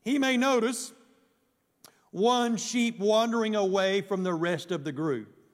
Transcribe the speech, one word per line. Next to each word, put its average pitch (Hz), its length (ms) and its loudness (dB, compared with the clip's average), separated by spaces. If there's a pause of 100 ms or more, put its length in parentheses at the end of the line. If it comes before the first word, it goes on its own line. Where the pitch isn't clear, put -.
he 269 160 -2
may 262 200 2
notice 247 540 0 (1160)
one 233 480 2
sheep 233 400 -2
wandering 220 580 2
away 190 460 2
from 196 220 -4
the 185 100 0
rest 170 380 -2
of 151 120 -4
the 147 80 -6
group. 131 360 -4 (260)